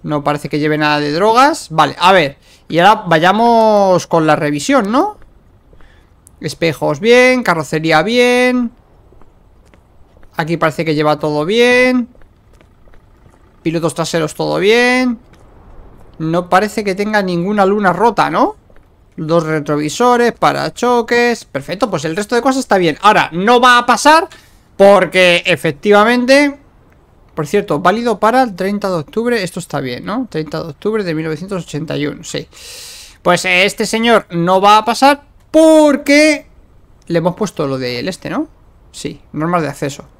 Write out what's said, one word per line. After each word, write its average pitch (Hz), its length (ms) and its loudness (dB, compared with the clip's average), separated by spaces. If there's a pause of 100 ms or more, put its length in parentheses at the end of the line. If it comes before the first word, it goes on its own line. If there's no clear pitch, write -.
No 147 200 -6
parece 147 260 -4
que 151 100 -4
lleve 151 180 0
nada 151 220 0
de 147 120 -4
drogas. 226 600 0
Vale, 151 280 0
a 180 120 4
ver. 156 260 2 (300)
Y 156 120 -4
ahora 196 280 4
vayamos 202 960 2
con 160 220 0
la 151 80 4
revisión, 165 560 -2
¿no? 381 260 -2 (1200)
Espejos 151 600 -4
bien, 247 420 4
carrocería 160 640 0
bien. 247 680 0 (1600)
Aquí 160 220 -4
parece 160 280 -2
que 156 100 0
lleva 151 240 0
todo 151 260 -2
bien. 247 640 2 (1500)
Pilotos 160 320 -4
traseros 160 400 -4
todo 156 240 -4
bien. 240 600 0 (1000)
No 165 300 -4
parece 208 340 0
que 190 120 -4
tenga 208 260 -2
ninguna 185 440 0
luna 196 280 2
rota, 180 360 0
¿no? 247 280 -2 (580)
Dos 165 280 -2
retrovisores, 156 920 -2
parachoques. 233 1120 -2
Perfecto, 185 440 -6
pues 156 140 -4
el 160 120 -6
resto 208 200 -4
de 233 60 2
cosas 262 200 0
está 202 160 0
bien. 165 240 0
Ahora, 190 300 2
no 208 300 2
va 247 160 6
a 240 80 0
pasar 302 420 4 (480)
porque 185 720 4
efectivamente, 233 1120 2 (760)
por 156 100 -4
cierto, 190 340 -2
válido 220 400 0
para 233 220 2
el 220 140 -2
treinta 196 340 -4
de 185 60 -2
octubre. 220 480 -4
Esto 175 160 -10
está 151 220 -8
bien, 120 220 -8
¿no? 226 280 -8
Treinta - 320 -8
de 165 60 -12
octubre 208 340 -6
de 170 100 -4
mil 160 120 -4
novecientos 165 380 -8
ochenta 147 320 -10
y 143 120 -4
uno, - 160 -10
sí. - 240 -10 (760)
Pues, 175 240 -2
eh, 185 200 2
este 202 200 -4
señor 220 460 0
no 180 280 0
va 208 200 6
a 214 60 -4
pasar 269 380 2 (280)
porque 302 960 4 (580)
le 170 140 -2
hemos 170 160 -2
puesto 170 320 -6
lo 135 100 -6
del 123 320 -6
este, 156 220 -12
¿no? 294 160 -6 (440)
Sí, 147 300 -14 (100)
normas 165 300 -4
de 143 80 -4
acceso. 139 360 -10 (140)